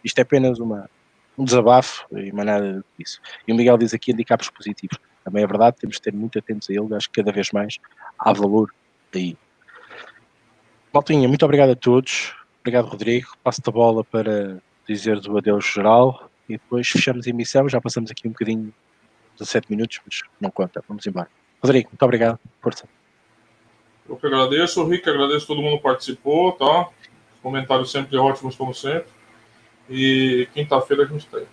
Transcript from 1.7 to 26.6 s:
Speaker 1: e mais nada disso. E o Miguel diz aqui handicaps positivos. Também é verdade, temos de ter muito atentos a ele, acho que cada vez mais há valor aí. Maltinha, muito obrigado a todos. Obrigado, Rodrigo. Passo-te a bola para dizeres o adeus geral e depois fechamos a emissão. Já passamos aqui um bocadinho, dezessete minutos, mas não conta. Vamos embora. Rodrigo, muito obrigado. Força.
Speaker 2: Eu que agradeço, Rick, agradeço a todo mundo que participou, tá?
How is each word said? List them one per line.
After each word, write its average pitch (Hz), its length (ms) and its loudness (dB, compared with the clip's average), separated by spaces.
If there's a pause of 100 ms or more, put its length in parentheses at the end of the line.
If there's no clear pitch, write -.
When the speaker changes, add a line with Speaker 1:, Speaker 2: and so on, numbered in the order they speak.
Speaker 1:
e 98 220 -12
mais 104 140 -4
nada 101 380 -2 (140)
disso. - 220 -16 (260)
E 113 60 -2
o - 20 2
Miguel 120 240 6
diz 113 160 0
aqui - 160 -4
handicaps 113 400 -2
positivos. - 480 -12 (240)
Também 104 220 -2
é - 20 0
verdade, 110 320 4
temos 110 160 -8
de - 80 -12
ter 104 100 -6
muito 107 280 -8
atentos 104 280 -10
a 95 40 -6
ele, 107 200 -4
acho 104 160 -6
que - 140 -4
cada 101 80 0
vez 98 220 -4
mais 104 260 -4 (400)
há 110 140 2
valor 101 420 2 (400)
aí. 90 220 -6 (1600)
Maltinha, 143 360 2
muito 143 160 4
obrigado 143 260 6
a 123 60 4
todos. - 580 0 (280)
Obrigado, 120 260 0
Rodrigo. 110 400 -4 (160)
Passo-te 123 240 -2
a 110 40 -4
bola 113 300 4
para 104 560 -4 (300)
dizeres 104 380 -4
o 104 120 -2
adeus 104 280 0
geral 117 600 4 (200)
e 110 60 -8
depois 123 340 -6
fechamos 123 400 -2
a - 20 -4
emissão. 120 380 0
Já 123 120 0
passamos 113 300 -6
aqui - 160 -14
um 113 60 -6
bocadinho, 110 420 -6 (600)
dezessete - 360 -6
minutos, 208 340 -4
mas - 180 -12 (180)
não 196 100 -6
conta. - 380 -6
Vamos 208 180 -12
embora. 90 220 -8 (340)
Rodrigo, 131 280 2
muito - 120 -2
obrigado. 117 380 2 (200)
Força. - 280 -8 (1200)
Speaker 2:
Eu 123 80 -10
que 151 100 -6
agradeço, 143 580 0
Rick, 175 240 0
agradeço 143 360 0
a - 20 -18
todo 147 160 -4
mundo 147 140 0
que 147 80 -10
participou, 139 680 0
tá? 165 380 0